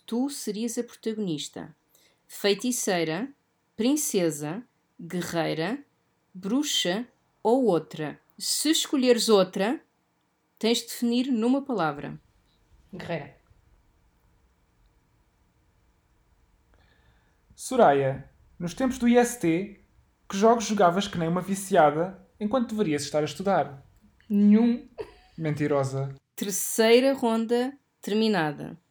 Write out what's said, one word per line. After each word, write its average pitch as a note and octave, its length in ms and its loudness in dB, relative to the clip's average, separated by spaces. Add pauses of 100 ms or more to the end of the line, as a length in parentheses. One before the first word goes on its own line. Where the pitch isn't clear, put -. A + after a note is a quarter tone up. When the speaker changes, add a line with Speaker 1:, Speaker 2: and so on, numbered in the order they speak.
Speaker 1:
tu B3 240 -4
serias A3+ 480 -6
a A#3+ 60 -4
protagonista. G#3 920 -8 (520)
Feiticeira, G3 1000 -2 (480)
princesa, F#3+ 880 -2 (360)
guerreira, E3+ 840 -4 (500)
bruxa G#3 760 -2 (340)
ou B3 240 2
outra. D#3 540 -2 (180)
Se - 340 -2
escolheres B3 580 2
outra, G3 520 2 (760)
tens A#3 200 0
de - 80 -12
definir A#3+ 440 -2
numa B3 300 2
palavra. D3+ 580 -4 (720)
Speaker 2:
Guerreira. D#3+ 420 -10 (4000)
Speaker 3:
Soraya, C#3+ 720 2 (300)
nos F3 140 -8
tempos C4 240 -2
do A#3+ 100 0
I A#3+ 100 6
S A#3+ 220 2
T, F3 400 -2 (500)
que G3 80 -6
jogos A3+ 280 4
jogavas G3+ 420 2
que - 100 -8
nem E3 120 -2
uma F3+ 120 -2
viciada F#3 800 2 (200)
enquanto A3+ 300 -2
deverias D#3+ 340 -2
estar D3+ 180 -2
a D3+ 40 0
estudar. E3+ 580 -2 (460)
Speaker 2:
Nenhum. G#3+ 580 4 (500)
Speaker 3:
Mentirosa. C#3+ 760 -2 (220)
Speaker 1:
Terceira A#3 800 2
ronda A#3+ 600 0 (280)
terminada. F#3+ 760 0 (140)